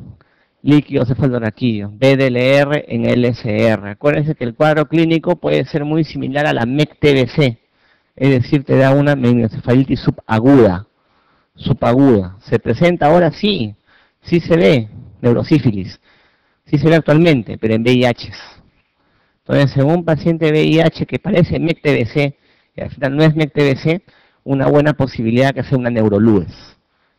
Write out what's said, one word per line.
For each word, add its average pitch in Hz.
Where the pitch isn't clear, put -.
líquido 139
cefalorraquídeo, 117
B 135
D 135
L 127
R 143
en 117
L 120
S 123
R. 107
Acuérdense 147
que -
el 117
cuadro 151
clínico 165
puede 151
ser 147
muy 156
similar 143
a 147
la 120
mec 143
T 147
B 127
C, 127
es 135
decir, 135
te 131
da 131
una 143
meningoencefalitis 123
subaguda, 110
subaguda. 120
¿Se -
presenta 160
ahora? 165
Sí, 143
sí 170
se 165
ve 156
neurosífilis, 120
sí 147
se 151
ve 160
actualmente, 147
pero 110
en 113
V 127
I 123
H. -
Entonces, 135
en 139
un 170
paciente 165
V 156
I 156
H 165
que -
parece 170
mec 156
T 143
B 123
C, 143
y -
al -
final 135
no 156
es 156
mec 156
T 151
B 135
C, 160
una 135
buena 143
posibilidad 127
que 127
sea 135
una 123
neurolues, 104